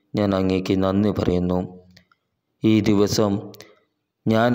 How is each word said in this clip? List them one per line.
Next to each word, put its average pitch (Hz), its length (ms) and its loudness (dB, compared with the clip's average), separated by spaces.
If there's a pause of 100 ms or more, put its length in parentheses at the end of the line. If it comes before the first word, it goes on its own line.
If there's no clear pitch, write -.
(140)
ഞാൻ 104 220 0
അങ്ങേക്ക് 95 420 0
നന്ദി 95 340 0
പറയുന്നു. 90 480 -2 (1040)
ഈ 110 160 4
ദിവസം 104 520 2 (960)
ഞാൻ 110 300 2